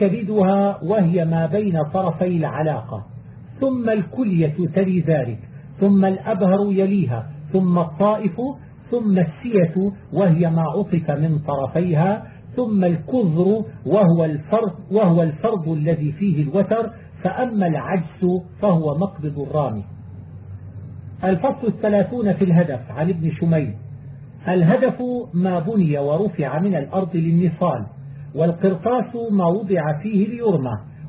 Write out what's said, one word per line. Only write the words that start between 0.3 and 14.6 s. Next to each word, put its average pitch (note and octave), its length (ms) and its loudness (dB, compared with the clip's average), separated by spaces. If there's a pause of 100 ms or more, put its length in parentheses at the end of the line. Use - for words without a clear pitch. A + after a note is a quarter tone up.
وهي F3 400 2
ما E3 220 0
بين F3 360 0 (120)
طرفي F3+ 420 0
العلاقة، C3 720 -4 (540)
ثم B3+ 300 0
الكلية F3+ 840 0
تلي F#3 260 2
ذلك، C3+ 380 0 (420)
ثم G3 240 6
الأبهر F#3+ 680 2
يليها، F#3+ 540 0 (260)
ثم F3+ 260 4
الطائف، G#3 640 0 (500)
ثم G#3+ 280 2
السية F#3 720 0 (200)
وهي E3+ 380 4
ما E3 120 2
عطف D3+ 480 -2
من D3+ 280 0
طرفيها، D#3+ 880 0 (300)
ثم G#3+ 280 2
الكظر F#3 800 2 (220)
وهو E3+ 380 4
الفرض، F3+ 480 -2 (180)